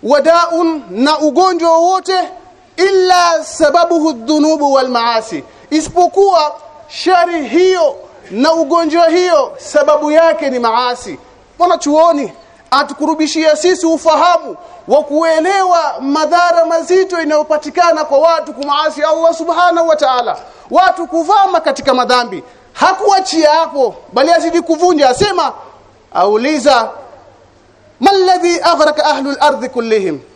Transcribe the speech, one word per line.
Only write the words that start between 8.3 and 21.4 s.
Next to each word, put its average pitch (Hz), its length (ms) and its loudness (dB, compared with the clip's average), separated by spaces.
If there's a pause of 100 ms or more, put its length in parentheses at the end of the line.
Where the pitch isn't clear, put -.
na 262 220 0
ugonjwa 330 560 0
hiyo 330 480 0
sababu 302 540 0
yake 311 380 2
ni 254 100 -4
maasi. 240 600 -4 (400)
Mwanachuoni 320 760 2 (380)
atukurubishia 302 840 0
sisi 349 300 0
ufahamu 320 680 0 (320)
wa 277 160 2
kuelewa 330 960 0
madhara 330 640 0
mazito 339 560 -2
inayopatikana 302 840 -2
kwa 277 120 0
watu 320 360 0
kumaasi 285 500 -4
Allah 330 300 0
subhanahu 339 540 0
wa 311 80 2
ta'ala, 254 420 -2 (340)
watu 349 360 2
kuvama 370 520 0